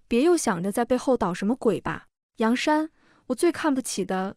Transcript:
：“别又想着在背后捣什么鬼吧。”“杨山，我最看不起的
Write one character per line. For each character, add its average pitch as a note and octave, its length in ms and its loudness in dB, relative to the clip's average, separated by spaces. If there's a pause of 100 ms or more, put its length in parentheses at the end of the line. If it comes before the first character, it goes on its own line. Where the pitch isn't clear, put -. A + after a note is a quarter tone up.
：“别 A#3 160 2
又 F4 120 4
想 G3 240 -2
着 G3 120 -4
在 A#3+ 120 0
背 B3+ 120 0
后 B3+ 200 2
捣 F#3 160 -2
什 F#3+ 140 -4
么 A3+ 80 0
鬼 G3 260 0
吧。 - 280 -8 (300)
”“杨 A3+ 180 2
山， D#4 340 0 (380)
我 B3+ 60 -2
最 E4+ 180 2
看 D4+ 200 -2
不 C4 80 0
起 - 240 -6
的 F#3+ 320 -4